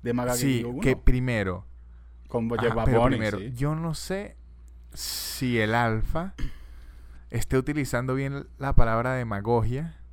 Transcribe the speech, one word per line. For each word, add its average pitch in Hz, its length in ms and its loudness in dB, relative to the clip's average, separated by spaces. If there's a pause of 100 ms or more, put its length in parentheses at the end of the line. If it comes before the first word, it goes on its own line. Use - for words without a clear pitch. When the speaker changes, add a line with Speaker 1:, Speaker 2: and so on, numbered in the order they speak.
Speaker 1:
¿Demagogos 123 380 -2
Speaker 2:
Sí, 127 240 2
Speaker 1:
uno? 123 160 -6
Speaker 2:
que 131 160 2
primero, 117 680 2 (640)
Speaker 1:
Con 113 220 -2
Bo-, 117 100 -2
Speaker 2:
ajá, 113 160 2
Speaker 1:
Bad 113 120 0
Speaker 2:
pero 120 160 6
Speaker 1:
Bunny, 131 120 6
Speaker 2:
primero, 107 240 -2
Speaker 1:
sí. 113 140 -8
Speaker 2:
yo 143 240 -2
no 165 180 -4
sé - 420 -8 (560)
si - 680 -2
el 107 160 2
Alfa 120 580 0 (960)
esté 120 260 0
utilizando 131 600 -2
bien 139 320 -6 (100)
la 135 160 -2
palabra 117 400 6
demagogia. 117 880 -2 (120)